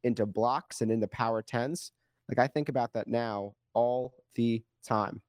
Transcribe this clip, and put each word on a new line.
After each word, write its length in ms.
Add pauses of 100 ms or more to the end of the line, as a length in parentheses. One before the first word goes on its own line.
into 240
blocks 540
and 100
into 160
power 340
tens, 500 (380)
like, 80
I 80
think 240
about 240
that 140
now 480 (180)
all 400 (220)
the 280 (220)
time. 440